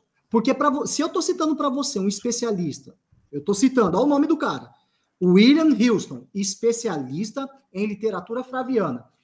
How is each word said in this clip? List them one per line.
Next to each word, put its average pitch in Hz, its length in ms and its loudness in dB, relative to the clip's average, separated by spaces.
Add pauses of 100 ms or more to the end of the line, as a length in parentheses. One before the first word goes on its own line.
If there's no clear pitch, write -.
(280)
Porque 233 280 2
pra 285 160 2
vo-, 269 160 -4
se - 160 -2
eu 330 60 -2
tô 359 120 -2
citando 320 340 -2
pra 294 140 -2
você 262 300 -4
um 190 80 0
especialista, 208 880 -4 (360)
eu 143 120 -8
tô 202 100 -2
citando, 220 440 2
olha 240 80 2
o 294 40 2
nome 285 180 2
do 320 100 2
cara, 175 320 -6 (520)
William 226 460 6 (240)
Houston, 147 420 -4
especialista 202 1160 -4 (240)
em 196 120 -4
literatura 214 600 -6
flaviana. 240 580 -2 (200)